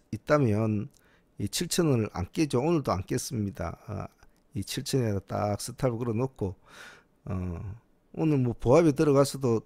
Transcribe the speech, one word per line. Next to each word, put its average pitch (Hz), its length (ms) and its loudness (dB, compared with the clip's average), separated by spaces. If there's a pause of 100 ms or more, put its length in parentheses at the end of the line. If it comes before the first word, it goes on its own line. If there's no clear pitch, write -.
(100)
있다면 110 800 0 (480)
이 107 100 -4
칠천 170 400 0
원을 120 280 2
안 82 180 -4
깨죠. 147 280 0
오늘도 151 300 0
안 95 120 0
깼습니다. 101 840 -6
아, 98 220 -8 (460)
이 98 100 -6
칠천 135 380 -2
원에다 101 240 -2
딱 104 340 -2
스탑을 120 380 -4
걸어놓고, 117 580 -4 (720)
어, 92 560 -8 (320)
오늘 156 240 0
뭐 120 200 0
보합에 151 340 6
들어가서도, 135 720 4